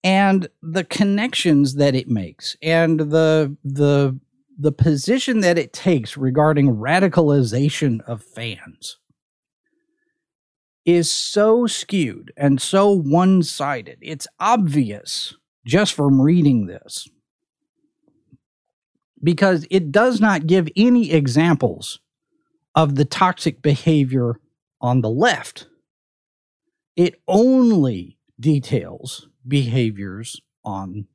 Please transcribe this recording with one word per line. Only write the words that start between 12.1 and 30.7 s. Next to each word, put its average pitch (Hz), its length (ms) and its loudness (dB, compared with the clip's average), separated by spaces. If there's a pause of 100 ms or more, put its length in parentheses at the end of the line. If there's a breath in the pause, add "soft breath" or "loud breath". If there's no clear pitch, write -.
and 139 280 2
so 196 280 2
one-sided. 156 1120 0
It's 156 260 -14 (120)
obvious 151 960 -2 (320)
just 190 260 0
from 139 260 2
reading 143 460 4
this, - 420 -14 (2250)
because 170 480 0
it 175 220 0
does 233 260 2
not 196 280 2
give 170 300 2
any 233 360 2
examples 139 880 0 (760)
of 151 200 2
the 139 100 2
toxic - 560 -2
behavior 135 800 0 (400)
on 123 220 0
the 107 80 -2
left. 165 560 -4 (1300)
It 175 320 0
only 202 880 2 (240)
details 127 840 -4 (220)
behaviors 113 920 -4 (240)
on 98 500 -10